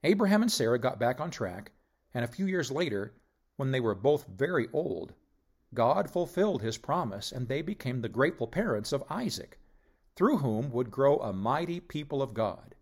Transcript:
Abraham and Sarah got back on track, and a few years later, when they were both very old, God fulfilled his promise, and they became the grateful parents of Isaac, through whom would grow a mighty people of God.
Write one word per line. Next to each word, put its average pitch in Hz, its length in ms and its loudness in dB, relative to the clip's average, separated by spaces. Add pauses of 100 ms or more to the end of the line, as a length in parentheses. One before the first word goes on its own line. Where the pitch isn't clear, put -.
Abraham 202 360 6
and 233 100 4
Sarah 120 280 2
got 123 200 0
back 123 220 2
on 160 100 -6
track, 98 400 -6 (420)
and 120 120 -2
a - 20 -4
few 185 180 -4
years 180 240 0
later, 123 440 -2 (420)
when 135 160 -2
they 131 80 2
were 110 160 2
both 143 320 2
very 127 460 0
old, 147 400 -4 (600)
God 139 380 2
fulfilled 180 500 0
his 110 160 -4
promise, 131 540 -4
and 123 160 -6
they 135 140 -2
became 131 400 -6
the 113 80 -4
grateful 131 380 0
parents 147 440 -2
of 139 180 -2
Isaac, - 520 -6 (520)
through 233 260 4
whom 127 320 0
would 120 200 -2
grow 139 280 4
a 107 120 -4
mighty 143 480 -2
people 147 420 -6
of 131 120 -4
God. 104 480 -4